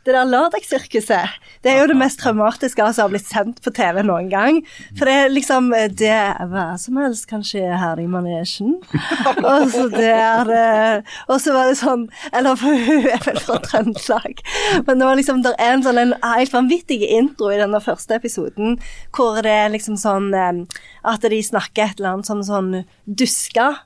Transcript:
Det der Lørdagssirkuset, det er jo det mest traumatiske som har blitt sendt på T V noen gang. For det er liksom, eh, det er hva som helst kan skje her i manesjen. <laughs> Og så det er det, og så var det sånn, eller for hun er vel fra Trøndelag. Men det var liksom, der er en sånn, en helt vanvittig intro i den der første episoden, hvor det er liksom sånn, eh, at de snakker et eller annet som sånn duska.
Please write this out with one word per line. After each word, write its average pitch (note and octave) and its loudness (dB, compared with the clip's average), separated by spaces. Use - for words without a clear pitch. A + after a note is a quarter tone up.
Det C4 2
der B3+ 4
Lørdagssirkuset, B3 0
det - 0
er C4+ 4
jo D4+ 4
det D4 4
mest C4+ 0
traumatiske A3+ 0
som A3+ 2
har G3 0
blitt G3+ -4
sendt A3+ -4
på - -4
T G#3+ -2
V F3+ 0
noen F#3 0
gang. C4+ 2
For - -2
det C4 4
er C#4 4
liksom, C4 2
eh, A3 2
det G#3+ 0
er G#3+ 2
hva F3+ -4
som B3+ -6
helst C4 -2
kan G#3+ -8
skje F#3+ -4
her F3 -2
i E3+ -4
manesjen. F3+ -4
<laughs> C4+ -2
Og C#4 4
så B3 0
det A3+ 2
er A3+ 4
det, A3 2
og C4+ 2
så C#4 0
var C4 4
det C4 2
sånn, A#3+ -2
eller C4 2
for C4+ 0
hun C4 2
er A#3+ 0
vel G3+ -4
fra - -2
Trøndelag. - -2
Men C4 2
det C4 4
var C4+ 2
liksom, C4 0
der B3 0
er A#3 2
en C4 0
sånn, A#3+ 2
en B3 2
helt A#3+ 0
vanvittig B3+ 0
intro A3+ 2
i G3+ 0
den G#3 0
der G#3 -2
første - -4
episoden, A#3 -4
hvor A3+ 0
det G#3+ 2
er G#3+ 2
liksom G#3+ -6
sånn, G3 0
eh, F3+ 0
at G#3+ -2
de G#3+ 0
snakker G#3+ -2
et G3 -6
eller F#3 -2
annet G#3 -8
som G#3 -4
sånn F#3+ -4
duska. A#3 0